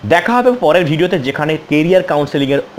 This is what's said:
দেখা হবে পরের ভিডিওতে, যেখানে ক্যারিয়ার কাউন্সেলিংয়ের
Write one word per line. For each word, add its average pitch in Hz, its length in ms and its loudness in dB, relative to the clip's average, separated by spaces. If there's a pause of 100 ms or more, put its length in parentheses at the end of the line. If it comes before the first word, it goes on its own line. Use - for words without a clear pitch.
(140)
দেখা 233 240 0
হবে 247 140 4 (120)
পরের 165 280 2
ভিডিওতে, 175 260 0 (100)
যেখানে 151 260 -4 (160)
ক্যারিয়ার 170 420 2
কাউন্সেলিংয়ের 143 500 -2 (180)